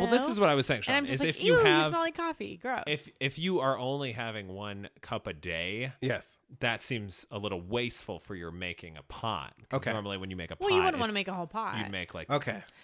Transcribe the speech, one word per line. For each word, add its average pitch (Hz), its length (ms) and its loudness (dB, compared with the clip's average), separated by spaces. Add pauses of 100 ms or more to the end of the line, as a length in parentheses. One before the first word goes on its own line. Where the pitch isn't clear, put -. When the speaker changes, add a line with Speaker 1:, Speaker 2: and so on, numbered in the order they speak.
Speaker 1:
Well, 196 60 4
this 247 200 6
is 220 120 0
what 185 100 8
I 147 60 6
was 135 100 4
saying, 117 160 0
Sean, 254 140 0
Speaker 2:
And 285 100 2
I'm - 20 -6
just 131 120 0
Speaker 1:
is 170 80 2
Speaker 2:
like, - 20 2
Speaker 1:
if - 140 -2
you 440 160 10
Speaker 2:
"Ew, 453 40 8
Speaker 1:
have, 370 220 8
Speaker 2:
you 311 60 4
smell 330 100 2
like 330 160 0
coffee. 262 420 -4
Gross." 247 280 -4
Speaker 1:
if, 151 200 -2 (120)
if 139 180 -2
you 175 220 2
are 131 180 2
only 131 360 -2
having 110 340 -6
one 101 420 -8 (120)
cup - 260 -6
a 92 60 -6
day, 87 680 -4
Speaker 3:
Yes. 127 380 -4 (220)
Speaker 1:
that 117 200 0
seems 104 480 -6
a 107 80 -8
little 98 240 -4
wasteful 110 580 -4
for - 140 -14
your 85 160 -8
making 87 480 -10
a 69 60 -16
pot. 92 500 -4 (160)
'Cause 135 120 -2
Speaker 3:
Okay. 113 120 -2
Speaker 1:
normally 101 240 -4
when 95 140 -6
you 92 40 -6
make 85 140 -6
a - 100 -10
Speaker 2:
Well, 392 120 2
you 370 60 6
Speaker 1:
pot, 370 80 4
Speaker 2:
wouldn't 311 140 2
wanna 220 120 0
Speaker 1:
it's, 208 80 -2
Speaker 2:
make 190 80 -4
a 190 60 -6
whole 175 140 -4
pot. 214 300 -4
Speaker 1:
you'd - 140 -4
make, - 240 -6
like, 80 160 -8
Speaker 3:
Okay. 120 320 -2 (200)